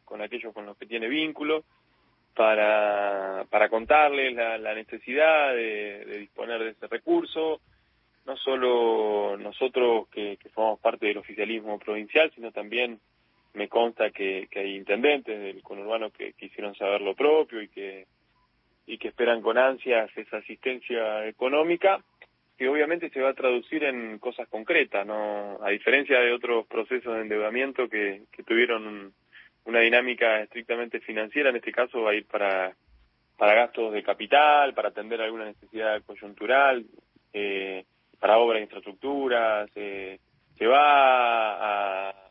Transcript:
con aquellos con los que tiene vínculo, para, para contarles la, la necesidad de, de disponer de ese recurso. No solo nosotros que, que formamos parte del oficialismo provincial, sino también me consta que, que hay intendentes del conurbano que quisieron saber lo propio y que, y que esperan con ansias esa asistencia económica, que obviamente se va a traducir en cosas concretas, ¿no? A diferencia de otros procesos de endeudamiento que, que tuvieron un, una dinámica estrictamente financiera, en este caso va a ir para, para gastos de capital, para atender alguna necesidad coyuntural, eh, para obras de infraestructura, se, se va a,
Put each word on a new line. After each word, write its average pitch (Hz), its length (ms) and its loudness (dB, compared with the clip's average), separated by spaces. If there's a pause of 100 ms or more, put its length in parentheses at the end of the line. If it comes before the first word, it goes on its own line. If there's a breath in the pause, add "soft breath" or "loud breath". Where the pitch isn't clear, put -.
con 107 160 -14
aquellos 117 320 -10
con 104 140 -14
los 101 100 -16
que - 100 -18
tiene 113 220 -6
vínculo, 156 560 -4 (720)
para, 104 1160 2
para 104 180 4
contarles 135 640 2
la, 113 260 -4
la 110 140 -6
necesidad 135 840 0
de, 107 480 -6
de 104 140 -12
disponer 113 440 -8
de 110 80 -4
ese 107 160 -16
recurso. 160 760 -2 (680)
No 135 100 -10
solo 113 1000 0
nosotros 117 720 0
que, 104 280 -8
que - 140 -20
formamos 110 280 0
parte 113 280 -2
del 104 120 -2
oficialismo 107 600 -6
provincial, 107 560 -2
sino 113 160 -12
también 113 480 -6 (540)
me 104 140 -6
consta 113 440 0
que, 95 400 -4
que 101 80 -6
hay 98 160 -6
intendentes 110 600 0
del 104 260 -12
conurbano 104 500 -6
que 104 220 -12
quisieron 101 420 -12
saber 101 240 0
lo 98 160 -2
propio 147 440 2
y 104 60 -12
que, 98 400 -14 (800)
y 113 120 -12
que 113 100 -8
esperan 117 340 0
con 113 160 2
ansias 127 560 2
esa 107 220 -10
asistencia 110 880 -6
económica, 160 800 2 (520)
que 131 120 -2
obviamente 151 420 0
se 135 100 -6
va 135 100 2
a 131 40 -6
traducir 127 480 -2
en 117 380 -4
cosas 123 260 -8
concretas, 110 580 -2
¿no? 104 560 -6
A 101 100 -2
diferencia 127 500 2
de 120 120 4
otros 120 360 0
procesos 113 480 -4
de 110 60 -4
endeudamiento 113 680 -2
que, 104 420 -4
que - 140 -18
tuvieron 117 420 2
un, 101 280 -14 (500 loud breath)
una 117 160 2
dinámica 117 600 2
estrictamente 117 600 -6
financiera, 113 500 -2
en 123 60 -6
este 113 160 -6
caso 123 280 -2
va 107 120 2
a - 20 2
ir 107 120 -4
para, 95 480 -2 (640)
para 104 180 6
gastos 117 380 2
de 104 100 -4
capital, 143 720 4
para 104 160 -2
atender 110 320 -6
alguna 113 240 -6
necesidad 107 600 -4
coyuntural, 113 840 0 (480)
eh, 98 500 -4 (340)
para 104 200 6
obras 117 220 4
de 104 40 -8
infraestructura, 113 1120 -2
se, 98 460 -10 (360)
se 110 100 0
va 113 1400 4
a, - 20 -8 (200)